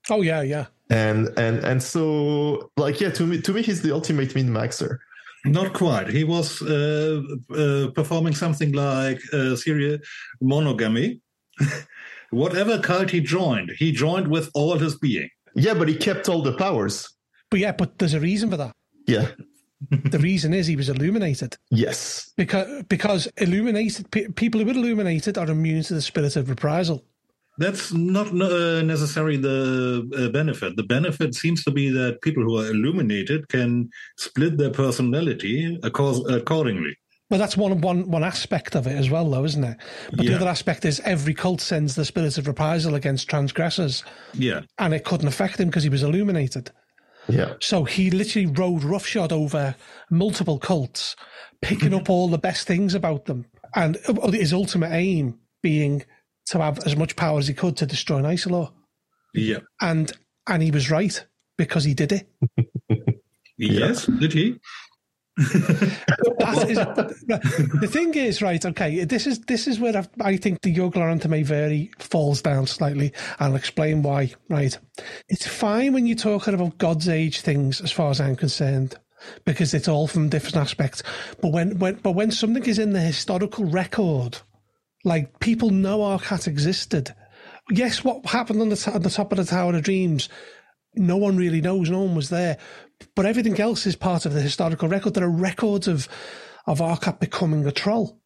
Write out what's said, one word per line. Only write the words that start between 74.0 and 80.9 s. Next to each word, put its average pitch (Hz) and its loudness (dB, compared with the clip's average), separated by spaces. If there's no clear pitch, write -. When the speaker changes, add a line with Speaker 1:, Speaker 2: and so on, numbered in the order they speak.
Speaker 1:
why, 139 0
right? 143 0
It's - -4
fine 240 0
when 254 2
you're 226 0
talking 208 0
about 175 -2
God's 165 2
Age 160 0
things, 139 0
as 170 -4
far 151 0
as 139 0
I'm 135 0
concerned, 135 0
because 165 0
it's 151 0
all 151 2
from 151 0
different 151 -2
aspects. - -2